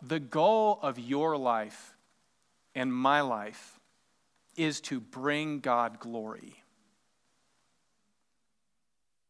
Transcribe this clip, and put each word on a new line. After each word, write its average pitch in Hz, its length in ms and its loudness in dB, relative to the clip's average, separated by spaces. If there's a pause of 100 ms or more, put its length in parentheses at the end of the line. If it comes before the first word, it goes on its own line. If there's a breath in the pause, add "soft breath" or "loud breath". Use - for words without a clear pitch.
the 156 180 -2
goal 208 640 4
of 131 160 -2
your 143 400 0
life 113 580 -2 (760)
and 127 200 -2
my 135 280 4
life 110 580 -6 (760)
is 156 260 0
to 135 180 -6
bring 147 600 -2
God 120 400 2
glory. 113 640 -12 (2750)